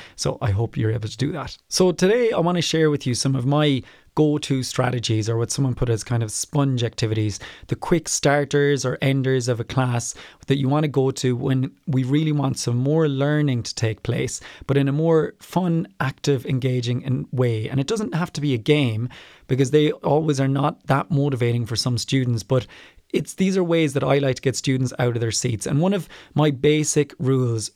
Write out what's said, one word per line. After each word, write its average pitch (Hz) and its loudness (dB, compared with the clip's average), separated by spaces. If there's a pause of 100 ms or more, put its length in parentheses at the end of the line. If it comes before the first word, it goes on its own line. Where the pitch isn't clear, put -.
(160)
So - -6
I 120 0
hope 110 -2
you're 113 0
able 110 -4
to - -16
do 139 -2
that. 131 -10 (140)
So 185 2
today 220 2
I 226 0
want 175 2
to 165 0
share 156 2
with 147 -2
you 123 0
some 135 -2
of 123 -2
my 143 2 (320)
go-to 147 0
strategies, 117 -2
or 113 0
what 117 -2
someone 131 -2
put 120 -2
as 113 0
kind 117 -2
of 107 -6
sponge 135 0
activities, 110 -2 (300)
the - -4
quick - -2
starters 143 2
or 123 -2
enders 131 2
of 117 0
a 117 -2
class 123 -2 (320)
that 139 2
you 131 0
want 151 2
to - 2
go 135 2
to 127 0
when 131 0 (160)
we 131 0
really 151 2
want 135 0
some 120 -2
more 147 2
learning 139 0
to - -10
take 113 -4
place, 123 -4 (280)
but 135 2
in 139 2
a 139 0
more 160 2
fun, 170 0 (140)
active, 135 -2
engaging 127 -2
in 135 -4
way. 117 0
And 135 -4
it 135 -2
doesn't 220 -2
have 170 -4
to 147 -8
be 143 0
a 120 0
game, 123 0 (380)
because 131 0
they 151 4
always 147 0
are 135 2
not 139 -2
that 139 0
motivating 120 0
for 110 -6
some 120 0
students, 123 0
but 127 0 (460)
it's, 165 -2
these 190 0
are 180 2
ways 165 2
that 143 -2
I 139 2
like 135 0
to - -18
get 127 0
students 131 -2
out 123 0
of 117 -2
their 113 -2
seats. 117 -4
And 143 0
one 190 2
of 180 -4 (280)
my 151 2
basic 151 2
rules 127 0